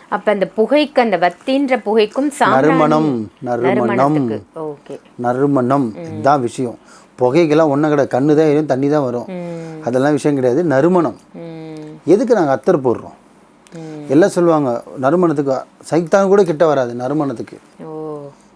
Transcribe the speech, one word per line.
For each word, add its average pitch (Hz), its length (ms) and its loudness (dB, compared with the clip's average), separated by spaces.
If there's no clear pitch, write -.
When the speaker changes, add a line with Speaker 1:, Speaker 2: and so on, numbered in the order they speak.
Speaker 1:
அப்ப 208 220 -2
அந்த 196 140 0
புகைக்கு, 247 560 0
அந்த 214 140 0
வத்தின்ற 254 600 0
புகைக்கும் 220 540 0
சாம்பிராணி 170 360 2
Speaker 2:
நறுமணம், 151 720 2
நறுமணம். 123 480 -2
Speaker 1:
நறுமணத்துக்கு. 123 560 0
ஓகே. 147 380 -12
Speaker 2:
நறுமணம். 131 680 0
Speaker 1:
ம். 110 180 -8
Speaker 2:
இதுதான் 135 380 0
விஷயம். 120 380 -6
புகைக்கெல்லாம் 151 500 4
ஒண்ணும் 147 220 0
கிடையாது. 139 300 0
கண்ணு 147 160 4
தான் 156 100 4
எரியும், 151 200 2
தண்ணி 139 220 0
தான் 151 140 2
வரும். 120 260 -4
Speaker 1:
ம். 170 560 -12
Speaker 2:
அதெல்லாம் 131 280 0
விஷயம் 147 240 0
கிடையாது. 131 280 0
நறுமணம். 147 520 2
Speaker 1:
ம். 160 400 -14
Speaker 2:
எதுக்கு 220 300 4
நாங்க 143 260 0
அத்தர் 165 260 0
போடுறோம்? 98 300 -4
Speaker 1:
ம். 156 340 -16
Speaker 2:
எல்லாம் 165 220 4
சொல்லுவாங்க, 151 520 0
நறுமணத்துக்கு 143 600 0
சைத்தான் 175 360 2
கூட 196 180 4
கிட்ட 165 220 0
வராது 131 280 0
நறுமணத்துக்கு. 131 640 -6
Speaker 1:
ஓ. 156 340 -12